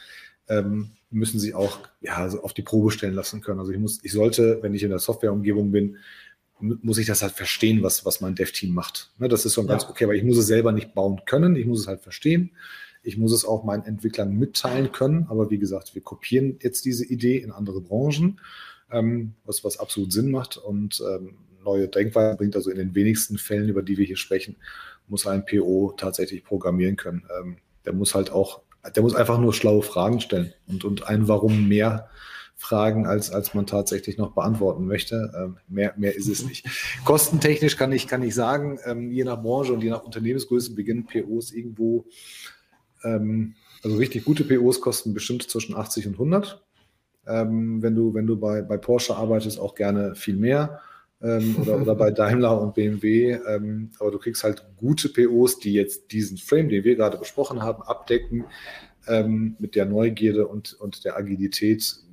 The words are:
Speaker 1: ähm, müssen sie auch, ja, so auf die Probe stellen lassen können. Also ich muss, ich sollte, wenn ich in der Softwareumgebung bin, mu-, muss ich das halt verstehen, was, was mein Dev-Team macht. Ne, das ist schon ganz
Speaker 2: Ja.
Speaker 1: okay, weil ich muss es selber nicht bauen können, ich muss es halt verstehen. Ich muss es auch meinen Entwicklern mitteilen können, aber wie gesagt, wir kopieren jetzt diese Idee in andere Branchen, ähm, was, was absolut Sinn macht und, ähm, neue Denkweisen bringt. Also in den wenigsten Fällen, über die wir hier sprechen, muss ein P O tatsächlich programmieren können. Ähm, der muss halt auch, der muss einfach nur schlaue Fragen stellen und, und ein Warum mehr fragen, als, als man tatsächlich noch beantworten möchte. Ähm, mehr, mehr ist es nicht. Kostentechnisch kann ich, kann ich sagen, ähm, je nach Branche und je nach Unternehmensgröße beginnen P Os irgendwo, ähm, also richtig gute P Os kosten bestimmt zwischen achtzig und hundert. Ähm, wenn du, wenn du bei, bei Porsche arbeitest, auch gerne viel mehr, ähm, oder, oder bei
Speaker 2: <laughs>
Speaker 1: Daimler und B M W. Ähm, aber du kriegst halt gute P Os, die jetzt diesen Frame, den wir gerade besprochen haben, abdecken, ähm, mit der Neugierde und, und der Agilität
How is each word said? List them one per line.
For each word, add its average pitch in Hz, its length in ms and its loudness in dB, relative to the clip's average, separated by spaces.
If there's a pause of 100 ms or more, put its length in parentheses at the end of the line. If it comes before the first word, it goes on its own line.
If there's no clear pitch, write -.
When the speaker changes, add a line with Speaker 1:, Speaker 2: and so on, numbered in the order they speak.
(480)
Speaker 1:
ähm, 104 440 -2 (180)
müssen 110 300 -2
sie 101 160 -4
auch, 98 240 -2 (220)
ja, 90 280 -4
so 98 140 -8
auf 98 100 -10
die - 80 -10
Probe 107 300 4
stellen 98 240 -4
lassen 104 260 -8
können. 95 180 -6
Also 95 120 -6
ich 95 80 -4
muss, 107 240 -4
ich 98 80 -10
sollte, 113 500 4
wenn 104 140 -2
ich 98 80 -4
in 101 80 0
der 90 80 -2
Softwareumgebung 104 720 0
bin, 101 260 2 (600)
mu-, 113 240 -2
muss 113 160 2
ich 110 80 0
das 104 160 0
halt 95 100 -4
verstehen, 110 480 2
was, - 240 0
was - 160 -2
mein 92 140 -4
Dev-Team 92 400 -2
macht. - 420 -8
Ne, 123 100 0
das 117 160 2
ist 110 120 0
schon 107 120 0
ganz 104 160 0
Speaker 2:
Ja. - 60 -16
Speaker 1:
okay, - 180 0
weil 104 100 2
ich 110 60 -2
muss 120 140 6
es 110 80 4
selber 113 260 4
nicht 107 220 -2
bauen 98 320 0
können, 165 300 4
ich 117 100 0
muss 117 140 0
es 98 80 -6
halt 95 140 -8
verstehen. 170 500 0 (500)
Ich 104 160 -8
muss 110 140 4
es 110 140 2
auch 110 180 -2
meinen 107 200 -4
Entwicklern 104 520 -2
mitteilen 131 560 0
können, 151 380 0
aber 110 220 0
wie 104 80 0
gesagt, 95 340 -6
wir 95 80 -12
kopieren 131 600 -2
jetzt - 240 -4
diese 120 200 -2
Idee 123 320 0
in 110 140 -8
andere 98 300 -8
Branchen, 143 580 0 (520)
ähm, 117 420 0 (120)
was, - 180 -6
was 107 160 -4
absolut 98 340 -4
Sinn 127 180 2
macht 131 260 -4
und, 104 500 -6
ähm, 95 280 -6 (280)
neue 98 240 2
Denkweisen 107 500 2
bringt. 104 180 0
Also 95 140 -2
in 92 80 -4
den 92 160 -4
wenigsten 104 440 2
Fällen, 104 320 -2
über 98 120 0
die 98 160 -2
wir 98 80 4
hier 92 120 -4
sprechen, - 380 -4 (520)
muss 101 180 -4
ein 98 200 -2
P 104 140 2
O 95 380 2
tatsächlich 95 460 -6
programmieren 92 520 2
können. 87 300 -6 (140)
Ähm, 90 180 -12 (280)
der 92 80 -4
muss 98 200 0
halt 98 180 0
auch, - 300 0 (340)
der 110 80 6
muss 120 120 4
einfach 117 240 2
nur 117 140 4
schlaue 107 280 4
Fragen 107 400 0
stellen 87 320 -2 (140)
und, 95 180 -8
und 101 220 -4
ein 107 200 2
Warum 107 400 4
mehr 110 420 2 (460)
fragen, 107 500 0
als, 104 260 -2
als 98 220 -4
man 101 120 0
tatsächlich 101 520 -4
noch 104 160 -4
beantworten 98 520 0
möchte. 110 500 -4
Ähm, 92 220 -8 (100)
mehr, 101 300 -2
mehr 101 180 0
ist 101 120 -6
es 104 180 -4
nicht. - 200 -12 (380)
Kostentechnisch 151 760 4
kann 135 140 0
ich, 127 160 0
kann 127 160 -2
ich 110 100 -2
sagen, 135 520 0
ähm, 120 260 -8
je 127 120 0
nach 120 180 -6
Branche 127 320 0
und 113 100 -2
je 113 60 0
nach 113 140 -4
Unternehmensgröße 120 720 -2
beginnen 113 320 -4
P 110 180 -4
Os 113 280 -6
irgendwo, 113 540 -2 (960)
ähm, 110 520 -2 (280)
also 107 140 -2
richtig 120 260 0
gute 151 200 2
P 131 140 4
Os 123 240 4
kosten 113 320 -2
bestimmt 120 360 -6
zwischen 110 260 -6
achtzig 110 320 -6
und 98 100 -8
hundert. 170 460 -2 (640)
Ähm, 113 540 0
wenn 113 140 2
du, 113 180 2
wenn 110 140 0
du 113 100 2
bei, 107 240 -2
bei 104 160 -4
Porsche 120 380 2
arbeitest, 110 440 0
auch 98 140 -4
gerne 101 420 0
viel 101 200 -4
mehr, 139 440 2 (420)
ähm, 113 400 0
oder, 107 200 2
oder 110 140 4
bei 107 160 4
Speaker 2:
<laughs> - 0 -
Speaker 1:
Daimler 113 500 4
und 104 140 -2
B 107 100 4
M 107 160 0
W. 113 300 4
Ähm, 110 680 -4
aber 104 120 0
du 104 80 -4
kriegst - 240 -6
halt 107 220 -2 (120)
gute 143 320 0
P 120 180 6
Os, 120 320 4
die 104 140 -2
jetzt - 380 0
diesen 101 260 -4
Frame, 151 320 2
den 101 140 2
wir 120 120 4
gerade 110 220 2
besprochen 127 440 -4
haben, 110 220 -4
abdecken, 120 640 -2 (600)
ähm, 110 520 0
mit 104 160 -4
der 98 100 4
Neugierde 107 640 2
und, 101 260 -10
und - 300 -12
der 92 140 -4
Agilität 98 800 -2 (160)